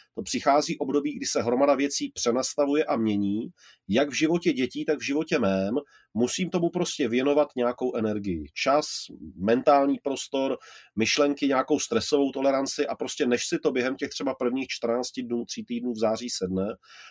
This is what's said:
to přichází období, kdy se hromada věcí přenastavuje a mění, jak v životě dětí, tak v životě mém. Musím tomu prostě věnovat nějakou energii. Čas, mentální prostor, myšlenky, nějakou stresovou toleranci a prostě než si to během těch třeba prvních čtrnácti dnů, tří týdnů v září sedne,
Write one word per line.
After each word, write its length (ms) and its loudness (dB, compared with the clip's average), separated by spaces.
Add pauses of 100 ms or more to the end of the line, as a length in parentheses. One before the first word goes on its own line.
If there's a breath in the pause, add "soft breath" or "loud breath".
(160 soft breath)
to 80 -6
přichází 540 2
období, 380 -2
kdy 100 -8
se 160 -2
hromada 340 4
věcí 380 -2
přenastavuje 720 0
a 100 -2
mění, 520 0 (400 soft breath)
jak 220 2
v 40 -8
životě 400 2
dětí, 320 -2
tak 140 0
v 60 -10
životě 340 0
mém. 360 2 (380 soft breath)
Musím 360 0
tomu 200 0
prostě 380 -2
věnovat 480 2
nějakou 400 0
energii. 580 -2
Čas, 340 0 (500)
mentální 640 4
prostor, 540 -2 (380 loud breath)
myšlenky, 520 2
nějakou 320 2
stresovou 520 2
toleranci 560 0
a 80 -4
prostě 300 -4
než 220 2
si 120 -2
to 120 2
během 240 0
těch 140 -6
třeba 260 -4
prvních 320 -2
čtrnácti 560 -4
dnů, 220 -4
tří 200 -10
týdnů 280 -4
v 60 -8
září 300 0
sedne, 360 -2 (460 loud breath)